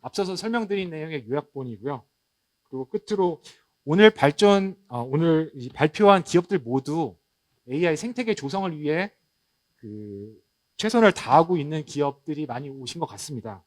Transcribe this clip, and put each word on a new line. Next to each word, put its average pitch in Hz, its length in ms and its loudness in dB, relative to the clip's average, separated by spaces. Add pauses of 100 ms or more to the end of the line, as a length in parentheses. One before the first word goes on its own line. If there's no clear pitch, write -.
앞서서 185 340 -4
설명드린 202 540 -4
내용의 156 400 -8
요약본이고요. 131 720 -6 (600)
그리고 131 220 -10
끝으로 190 560 -2 (440)
오늘 190 240 8
발전, 190 640 4 (120)
어, 123 140 -6
오늘 156 540 2
이 127 140 -10
발표한 190 540 4
기업들 175 360 0
모두 131 560 -4 (540)
에이아이 156 280 0
생태계 226 380 -4
조성을 170 440 -6
위해 156 320 -2 (640)
그 104 600 -14 (420)
최선을 220 340 4
다하고 165 460 4
있는 151 280 -4
기업들이 143 600 -4
많이 131 240 -10
오신 135 300 -12
것 160 80 -4
같습니다. 104 580 -12